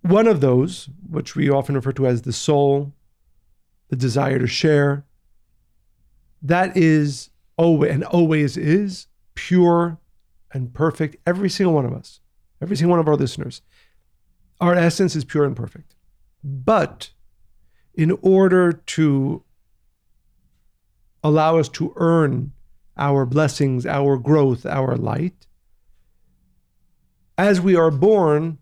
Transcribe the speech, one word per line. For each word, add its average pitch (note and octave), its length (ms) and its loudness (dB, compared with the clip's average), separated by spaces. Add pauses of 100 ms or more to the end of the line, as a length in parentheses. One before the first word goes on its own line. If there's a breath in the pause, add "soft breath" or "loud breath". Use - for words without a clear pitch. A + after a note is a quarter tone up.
One G#3 260 4
of E3+ 120 2
those, C3 480 0 (220)
which - 240 -8
we C#3+ 160 0
often C#3 240 0
refer C3 180 -4
to C3+ 140 -2
as B2 160 0
the A#2+ 100 -8
soul, C#3+ 640 0 (920)
the C#3 80 -6
desire C3 420 -2
to B2 80 -2
share, C#3+ 580 0 (1400)
that F3+ 340 0
is D#3 540 0 (260)
always, D#3+ 340 2
and C3 140 -2
always D#3 520 0
is, F3+ 520 -2 (260)
pure E3+ 640 2 (540)
and B2+ 200 -8
perfect, D#3 440 -4 (100)
every F3+ 240 -2
single F3+ 240 0
one C#3 100 0
of A#2+ 80 -4
us, - 280 -16 (420)
every F3+ 140 -6
single E3 140 2
one F3 100 4
of D#3 80 0
our D3+ 80 2
listeners. C3 440 -6 (1000)
Our F3 140 2
essence E3+ 420 0
is C#3 80 -4
pure D3 200 0
and C3 120 -4
perfect. A#2+ 400 -16 (480)
But C#3 680 -4 (840)
in E3 280 0
order F#3 500 4
to C#3+ 680 -2 (1800)
allow D#3 340 2
us C#3+ 120 -2
to D#3 260 -8
earn D3+ 560 0 (440)
our C#3 300 0
blessings, C3+ 580 -2
our C#3 320 0
growth, C3+ 480 0
our C3 320 -4
light, A#2+ 500 -6 (1900)
as F#3+ 240 2
we F#3 160 2
are E3 140 4
born D#3+ 720 2